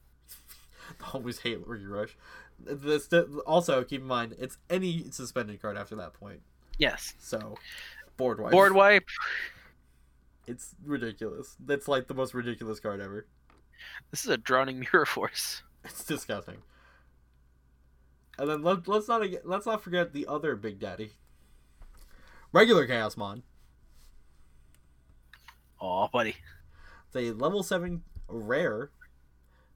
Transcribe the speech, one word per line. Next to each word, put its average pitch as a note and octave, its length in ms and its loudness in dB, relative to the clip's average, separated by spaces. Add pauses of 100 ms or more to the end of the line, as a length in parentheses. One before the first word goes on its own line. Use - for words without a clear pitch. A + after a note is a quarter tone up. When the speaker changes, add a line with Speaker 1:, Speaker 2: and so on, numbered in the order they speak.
(480)
Speaker 1:
<laughs> - 640 -18
Always A#2+ 280 -8
hate G2+ 260 -6
Rookie G#2 220 -10
Rush. G2+ 280 -6 (440)
This, C#3+ 480 -2
the, E3+ 160 6 (240)
also, D#3 360 4
keep C3 180 -6
in C3 60 -10
mind, A#2+ 300 -2
it's - 220 -10 (100)
any F3 400 -2
suspended A#2 500 -8
card G#2 160 -6
after G2+ 200 -10
that F2+ 180 -12
point. - 280 -18 (360)
Speaker 2:
Yes. - 400 0
Speaker 1:
So, G#2+ 400 -8 (580)
board B2 240 0
wipe. - 120 -2
Speaker 2:
Board F#3+ 220 10
wipe. G3 340 8 (1400)
Speaker 1:
It's - 300 -14 (100)
ridiculous. A#2 760 -6
That's, C#3+ 280 -2
like, C3 200 0
the C#3 60 -8
most C3 220 -2
ridiculous A#2 440 -6
card G2+ 220 -6
ever. G2+ 240 -10 (840)
Speaker 2:
This - 120 -8
is B3+ 60 -2
a C#3 80 2
Drowning C3 440 0
Mirror D3 260 6
Force. - 560 -4 (200)
Speaker 1:
It's - 220 -14
disgusting. G#2+ 520 -6 (1800)
And C#3+ 140 -2
then D3+ 140 -2
let, F3+ 240 0
let's G#3+ 200 2
not A#3 160 2
ag-, F3+ 200 -4
let's F#3+ 240 -4
not A3 160 -2
forget F3 280 0
the C#3+ 140 -6
other D3+ 300 -2
Big G2+ 240 -8
Daddy. G#2+ 320 -10 (1400)
Regular F#3 360 8
Chaosmon. A2 560 -2 (2250)
Speaker 2:
Aw, F#2+ 280 2
buddy. A2+ 300 2 (680)
Speaker 1:
It's - 100 -10
a A#2+ 220 -2
level F3+ 240 0
seven F3 400 -4 (260)
rare, A#2 600 -2 (880)